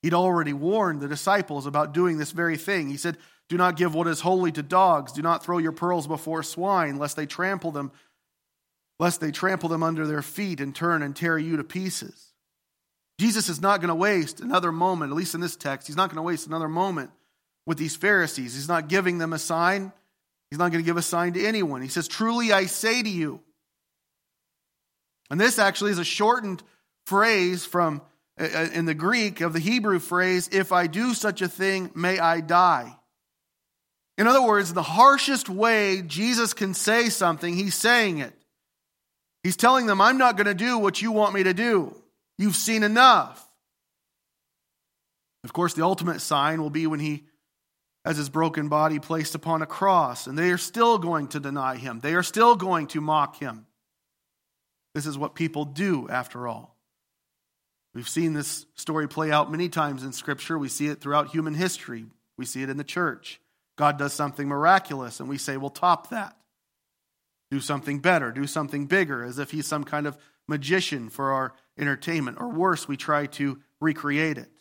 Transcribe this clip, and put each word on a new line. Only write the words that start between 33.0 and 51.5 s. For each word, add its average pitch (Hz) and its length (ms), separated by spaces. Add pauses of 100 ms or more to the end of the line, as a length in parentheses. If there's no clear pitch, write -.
In 214 100
other 262 140
words, 202 320
the 175 100
harshest 262 680
way 202 520
Jesus 214 520
can 196 200
say 226 360
something, 175 460
he's 190 200
saying 214 440
it. 120 200 (1000)
He's 180 160
telling 247 300
them, 196 140
"I'm 247 160
not 247 200
gonna 208 160
do 233 240
what 196 240
you 226 100
want 208 220
me 196 100
to 185 100
do. 202 460 (380)
You've 190 180
seen 220 280
enough." 214 680 (1900)
Of 117 100
course, 170 200
the 160 100
ultimate 170 360
sign 156 420
will 151 80
be 156 160
when 156 140
he 151 260 (800)
has 160 140
his 143 120
broken 156 400
body 151 300
placed 156 340
upon 160 280
a 156 40
cross, 165 640
and 135 100
they 175 140
are 175 60
still 233 420
going 165 300
to 151 100
deny 139 380